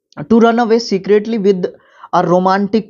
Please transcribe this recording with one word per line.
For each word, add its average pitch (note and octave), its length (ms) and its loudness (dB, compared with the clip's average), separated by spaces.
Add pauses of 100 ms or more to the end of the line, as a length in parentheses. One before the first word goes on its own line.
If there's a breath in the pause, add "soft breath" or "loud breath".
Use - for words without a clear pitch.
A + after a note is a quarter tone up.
(200)
to A3 200 0
run A3+ 160 4
away A#3 380 -2
secretly G#3 500 -2
with F#3 220 -2 (500 loud breath)
a F3+ 80 2
romantic F#3+ 680 0